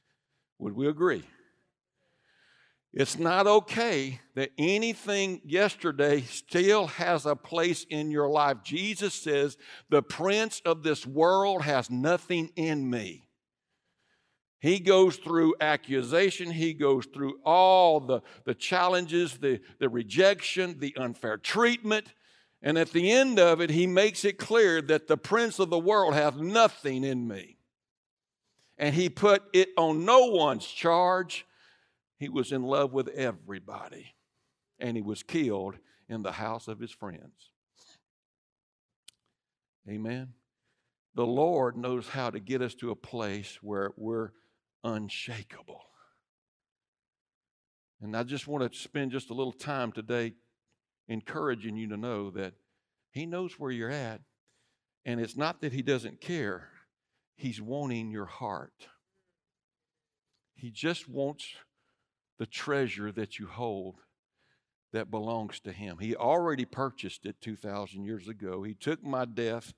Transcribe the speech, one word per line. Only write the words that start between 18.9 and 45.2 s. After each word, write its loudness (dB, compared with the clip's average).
the, 0
the 0
rejection, 0
the -6
unfair -4
treatment. 0
And 0
at 2
the 4
end 6
of 8
it, 0
he 4
makes 2
it 0
clear 4
that 2
the 4
prince 0
of 2
the 2
world 4
hath 4
nothing 2
in -4
me. -12
And 0
he 2
put 4
it 6
on 2
no 8
one's 2
charge. 2
He -8
was -4
in -2
love 0
with -2
everybody. -10
And -6
he -4
was -8
killed -4
in -10
the -6
house -8
of -12
his -12
friends. -18
Amen. -10
The 0
Lord 0
knows -6
how -6
to -10
get -6
us -4
to -10
a -6
place -10
where -6
we're -8
unshakable. -10